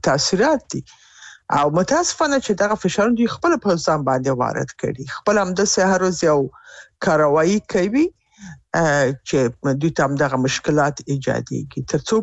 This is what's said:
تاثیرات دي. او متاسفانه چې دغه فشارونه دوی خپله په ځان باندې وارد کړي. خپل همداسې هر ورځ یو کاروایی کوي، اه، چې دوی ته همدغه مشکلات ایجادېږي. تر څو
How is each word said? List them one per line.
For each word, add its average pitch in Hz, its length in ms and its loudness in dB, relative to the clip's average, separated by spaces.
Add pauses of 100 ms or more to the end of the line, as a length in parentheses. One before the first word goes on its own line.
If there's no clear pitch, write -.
تاثیرات 240 600 0 (100)
دي. - 120 -8 (680)
او 147 200 2
متاسفانه 285 680 0
چې 226 140 -2
دغه 208 220 0
فشارونه 208 420 0
دوی 233 100 2
خپله 339 300 0
په 196 180 0
ځان 151 300 0
باندې 131 240 0
وارد 123 420 -2 (120)
کړي. 131 260 -6
خپل 208 300 0
همداسې 196 400 0
هر 185 240 2
ورځ 180 220 -2
یو 143 260 2 (500)
کاروایی 160 580 2 (140)
کوي، 220 340 2 (680)
اه، 143 380 2
چې 135 380 0 (140)
دوی 143 260 0
ته 151 140 0
همدغه 139 320 0
مشکلات 143 640 0
ایجادېږي. 123 840 -6
تر - 140 -2
څو - 240 -2